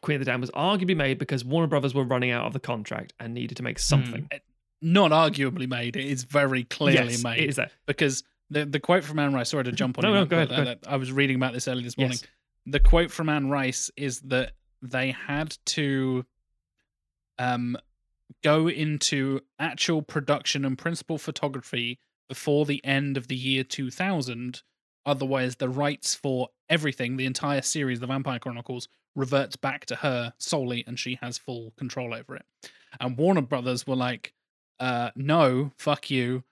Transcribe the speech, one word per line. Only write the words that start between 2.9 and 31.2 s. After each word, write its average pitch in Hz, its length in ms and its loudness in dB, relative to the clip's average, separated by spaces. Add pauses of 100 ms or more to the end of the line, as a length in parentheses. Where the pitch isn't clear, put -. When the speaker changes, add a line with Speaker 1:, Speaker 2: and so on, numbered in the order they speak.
Speaker 1:
and 117 140 -8
needed 120 240 -8
to 123 60 -8
make 123 140 -4
Speaker 2:
Hmm. - 40 -4
Speaker 1:
something. 139 500 2
Speaker 3:
Eh, 143 80 -12 (420)
not 170 300 6
arguably 139 560 4
made. 120 280 -4
It 135 100 -4
is 135 180 -4
very 131 400 2
clearly 127 500 4
Speaker 1:
Yes, 117 100 -2
Speaker 3:
made. 117 160 0
Speaker 1:
it 147 100 2
is 135 60 -2
that. - 160 -2 (160)
Speaker 3:
Because 139 360 0 (260)
the, 147 160 -2
the 147 140 -2
quote 175 240 4
from 151 160 -6
Anne 143 140 2
Rice, 123 160 -2
sorry 143 160 0
to 123 60 -2
jump 127 260 -2
on 175 60 0
Speaker 1:
No, 208 60 4
Speaker 3:
you, 214 60 4
Speaker 1:
no, 202 60 6
Speaker 3:
Matt, 156 80 2
Speaker 1:
go 170 80 2
ahead, 151 120 4
Speaker 3:
but, 123 60 -4
Speaker 1:
go 147 60 2
Speaker 3:
uh, 139 40 2
Speaker 1:
ahead. 123 220 -6
Speaker 3:
I 139 100 -2
was 131 140 -2
reading 135 240 4
about 127 180 0
this 123 140 -6
earlier 127 160 -4
this 120 140 -8
morning. 127 240 2
Speaker 1:
Yes. - 60 -18 (400)
Speaker 3:
The 135 120 0
quote 170 320 8
from 160 180 -2
Anne 143 200 2
Rice 135 480 -2
is 139 240 -4
that 127 300 0 (320)
they 131 280 -2
had 147 460 -4 (100)
to, 131 580 0 (1120)
um, 123 380 -2 (680)
go 156 240 6
into 143 760 0 (180)
actual 156 420 0
production 147 640 -2
and 131 120 -2
principal 170 400 -6
photography 123 840 -6 (300)
before 147 360 2
the 139 200 -2
end 139 320 2
of 123 100 -6
the 131 80 -4
year 131 280 0
two 131 260 -6
thousand. 127 720 -4 (440)
Otherwise, 131 500 0
the 131 140 -2
rights 143 440 -2
for 131 360 -2 (200)
everything, 139 460 0
the 131 100 -2
entire 139 360 0
series, 127 400 -2
The 127 60 -8
Vampire 135 320 -4
Chronicles, 120 500 -10 (260)
reverts 135 400 0
back 139 300 -6
to 120 100 -6
her 120 420 -2
solely, 123 480 -2
and 120 140 -10
she 123 220 -6